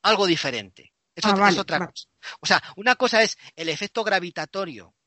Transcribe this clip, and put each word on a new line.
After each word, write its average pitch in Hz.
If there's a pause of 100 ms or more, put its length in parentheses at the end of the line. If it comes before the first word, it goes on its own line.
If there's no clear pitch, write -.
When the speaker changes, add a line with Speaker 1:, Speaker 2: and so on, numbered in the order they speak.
Speaker 1:
algo 202
diferente. 127 (220)
Es 196
Speaker 2:
Ah, 208
Speaker 1:
otra, 196
Speaker 2:
vale, 196
Speaker 1:
es 202
otra 165
Speaker 2:
vale. 170
Speaker 1:
cosa. - (320)
O -
sea, 175 (140)
una 240
cosa 233
es 202 (200)
el 165
efecto 202
gravitatorio 175 (120)